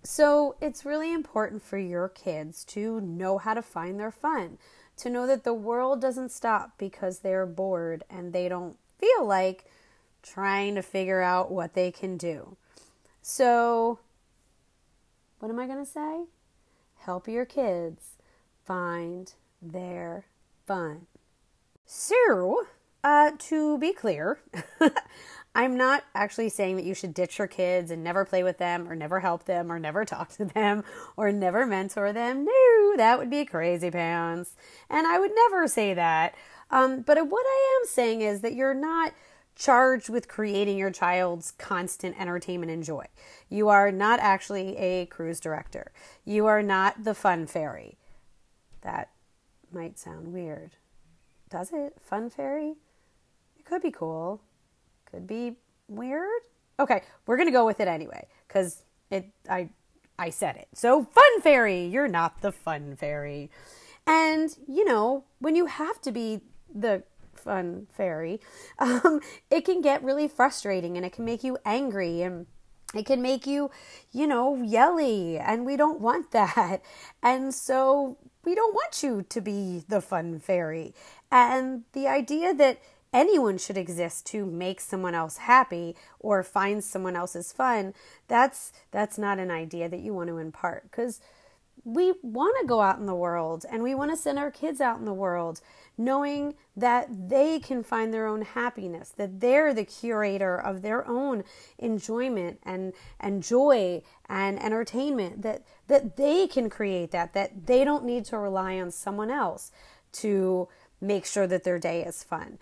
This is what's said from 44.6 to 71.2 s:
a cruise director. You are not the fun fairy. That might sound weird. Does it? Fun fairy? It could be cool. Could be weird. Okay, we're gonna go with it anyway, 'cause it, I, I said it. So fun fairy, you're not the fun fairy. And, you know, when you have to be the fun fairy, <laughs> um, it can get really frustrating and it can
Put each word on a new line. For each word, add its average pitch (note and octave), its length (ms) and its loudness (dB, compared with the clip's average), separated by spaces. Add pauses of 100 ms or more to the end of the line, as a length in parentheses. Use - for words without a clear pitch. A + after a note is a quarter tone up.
a F3+ 300 -2
cruise E3 320 -8
director. - 520 -10 (340)
You G#3+ 200 0
are G#3+ 160 4
not G3+ 420 2
the G#3+ 120 -2
fun E3+ 320 0
fairy. B2+ 500 -8 (840)
That - 280 -8 (600)
might E3+ 260 -12
sound E3 360 -16
weird. D#3+ 420 -12 (760)
Does F#3 220 -8
it? C#4+ 300 -6
Fun A3 280 -6
fairy? D4+ 460 -6 (840)
It - 80 -20
could F4 160 -4
be E4 100 -2
cool. E3 500 -6 (680)
Could F3+ 160 -14
be A#3 300 -8 (320)
weird. D4+ 540 -6 (380)
Okay, B3+ 240 2 (220)
we're B3 120 2
gonna D#4 140 4
go A#3+ 140 6
with A3 140 2
it G3+ 80 2
anyway, D#3+ 400 -6 (220)
'cause F3+ 340 0 (260)
it, F#3+ 200 -6 (200)
I, F#3 200 -4 (500)
I F3 100 -4
said D#3+ 280 -4
it. - 160 -20
So B3+ 320 4
fun B4 360 10
fairy, G#3+ 440 6
you're B3 240 0
not E3+ 320 0
the G3+ 100 -2
fun D3 460 -8
fairy. D3 520 -8 (560)
And, D#4+ 500 4 (120)
you D4 160 2
know, B3+ 400 2 (160)
when D#4 160 0
you E4+ 120 4
have D#4+ 340 -6
to C4 100 -6
be A3 300 -6 (320)
the G#3 300 0 (420)
fun F#3 500 -6
fairy, E3+ 460 -4 (180)
<laughs> - 200 -20
um, C4 420 4 (280)
it E4 140 2
can F4+ 180 0
get C#4+ 220 2
really C#4+ 240 0
frustrating F#3+ 720 -2
and F3+ 80 -4
it F3+ 80 -10
can A#3 100 -10